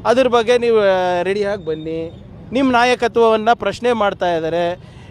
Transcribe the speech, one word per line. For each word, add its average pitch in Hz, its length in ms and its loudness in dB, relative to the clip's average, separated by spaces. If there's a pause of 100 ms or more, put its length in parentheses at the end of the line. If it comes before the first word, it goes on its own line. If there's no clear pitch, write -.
ಅದ್ರ 240 220 4
ಬಗ್ಗೆ 240 300 2
ನೀವು, 233 220 2
ಆ, 180 420 2
ರೆಡಿಯಾಗಿ 202 440 -4
ಬನ್ನಿ. 160 600 -8 (260)
ನಿಮ್ಮ 262 200 0
ನಾಯಕತ್ವವನ್ನು 233 880 2
ಪ್ರಶ್ನೆ - 340 -2
ಮಾಡ್ತಾ 196 420 -2
ಇದ್ದಾರೆ, 165 400 -2 (360)